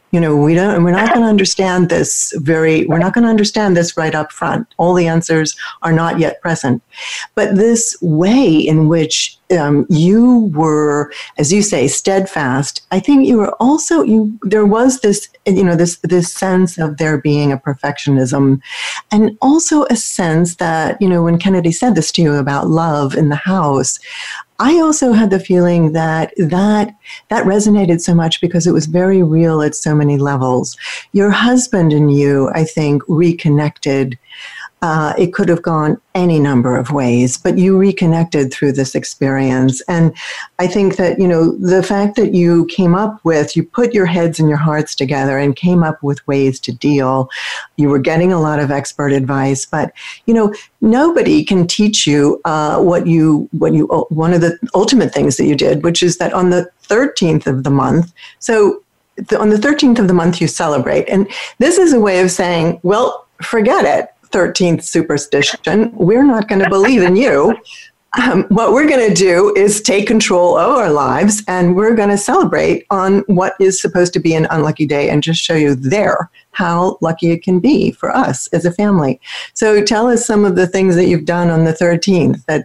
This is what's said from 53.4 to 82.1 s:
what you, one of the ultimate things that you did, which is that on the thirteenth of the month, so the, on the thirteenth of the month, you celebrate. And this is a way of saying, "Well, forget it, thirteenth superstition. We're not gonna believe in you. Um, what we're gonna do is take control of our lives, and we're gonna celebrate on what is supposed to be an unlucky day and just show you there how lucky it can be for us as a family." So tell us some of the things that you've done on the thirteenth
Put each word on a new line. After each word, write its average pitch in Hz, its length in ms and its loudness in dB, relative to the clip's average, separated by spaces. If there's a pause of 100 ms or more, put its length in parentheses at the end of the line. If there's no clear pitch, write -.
what 156 160 0
you, 151 120 2 (240)
one 160 220 0
of 170 100 2
the 170 180 -2 (160)
ultimate 196 360 2
things 143 260 0
that 139 80 0
you 147 100 2
did, 147 260 0
which 170 220 0
is 175 140 0
that 170 140 -4
on 180 180 0
the 180 200 0 (120)
thirteenth 202 640 -2
of 131 160 -4
the 143 60 -2
month, 139 420 0 (260)
so 214 420 0 (360)
the, 214 240 -4
on 214 80 2
the 214 100 4
thirteenth 277 400 2
of 208 80 2
the 185 80 2
month, 175 260 0
you 170 60 2
celebrate. - 640 -2
And 202 200 -2 (300)
this 339 200 2
is 339 140 4
a 247 60 4
way 196 220 2
of 185 100 2
saying, 170 540 -2
"Well, 214 420 -2 (160)
forget 233 420 0
it, 147 240 0 (220)
thirteenth 175 540 0
superstition. 160 1080 -2
We're 220 300 2
not 220 240 2
gonna 196 200 0
believe 196 340 2
in 180 140 4
you. 202 400 2 (640)
Um, 190 260 0
what 214 240 2
we're 294 160 2
gonna 233 260 2
do 185 400 2
is 202 280 2
take 202 240 0
control 180 500 2
of 175 200 2
our 208 140 0
lives, 147 560 0
and 180 300 0
we're 220 180 2
gonna 202 220 2
celebrate 175 720 0
on 196 360 2
what 190 340 0
is 190 200 2
supposed 180 340 0
to 175 60 -2
be 160 140 0
an 160 160 0
unlucky 156 360 -2
day 143 240 -2
and 147 120 0
just 160 200 -2
show 170 120 -2
you 147 200 2
there 147 560 -2 (220)
how 175 480 -2
lucky 165 300 -2
it 170 120 -2
can 185 180 0
be 247 300 2
for - 240 -6
us - 340 -4
as 170 160 -2
a 175 80 0
family." 180 480 0 (320)
So 214 300 2
tell 220 260 0
us 233 160 0
some 208 200 2
of 185 120 0
the 180 100 2
things 190 300 0
that 180 100 2
you've 165 200 0
done 175 240 0
on 165 140 2
the 160 100 0
thirteenth 170 720 0